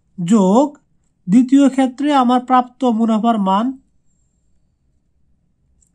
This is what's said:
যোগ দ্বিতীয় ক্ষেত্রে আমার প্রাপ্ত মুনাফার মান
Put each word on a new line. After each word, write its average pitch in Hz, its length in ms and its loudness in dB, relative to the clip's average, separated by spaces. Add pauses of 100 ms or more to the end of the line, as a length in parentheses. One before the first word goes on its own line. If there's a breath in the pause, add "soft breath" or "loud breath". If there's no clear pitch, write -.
(180)
যোগ 196 480 2 (640)
দ্বিতীয় 262 420 2
ক্ষেত্রে 262 460 -4
আমার 254 300 0
প্রাপ্ত 254 400 -2
মুনাফার 226 540 -2
মান 196 260 -2 (2250)